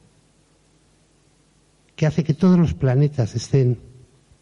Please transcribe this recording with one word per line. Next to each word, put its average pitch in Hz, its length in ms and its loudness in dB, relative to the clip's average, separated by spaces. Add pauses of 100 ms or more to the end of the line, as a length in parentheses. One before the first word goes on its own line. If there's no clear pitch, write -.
(2000)
que 160 100 -2
hace 156 180 -2
que 151 100 -2
todos 185 260 4
los 165 140 0
planetas 135 600 -2
estén 123 440 -2 (640)